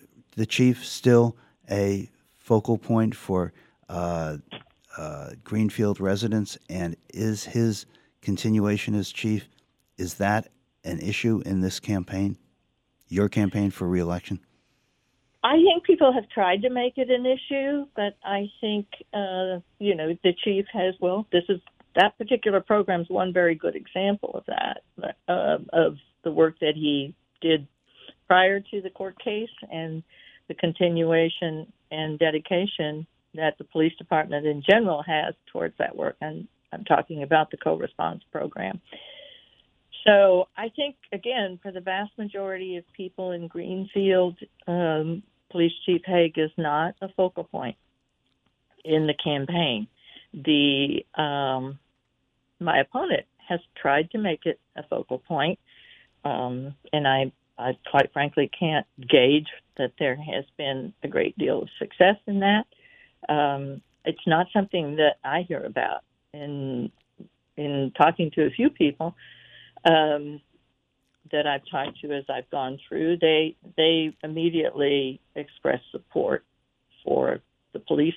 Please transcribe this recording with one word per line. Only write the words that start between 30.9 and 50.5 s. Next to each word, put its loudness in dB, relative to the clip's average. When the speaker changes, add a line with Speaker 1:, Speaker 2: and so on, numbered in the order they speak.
Speaker 2:
and -6
dedication 0
that 0
the -18
police 0
department -2
in -2
general 4
has -2
towards -6
that -4
work. -4
And -8
I'm -12
talking 0
about 2
the -10
co-response -4
program. -8
So 6
I -8
think, -6
again, -4
for -12
the -10
vast -6
majority -8
of -12
people -8
in -8
Greenfield, 0
um, -2
Police 2
Chief 0
Haig 2
is 0
not -2
a -10
focal 0
point -8
in 2
the 0
campaign. -2
The, 2